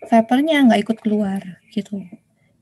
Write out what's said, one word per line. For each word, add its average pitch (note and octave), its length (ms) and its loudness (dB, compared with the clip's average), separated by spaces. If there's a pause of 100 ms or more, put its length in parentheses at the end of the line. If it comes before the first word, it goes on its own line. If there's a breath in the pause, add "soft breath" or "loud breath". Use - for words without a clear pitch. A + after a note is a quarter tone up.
vapornya C4+ 560 2
nggak G#3 200 4
ikut A3 200 -6
keluar G3 560 -4 (120)
gitu. G3 320 -10 (580)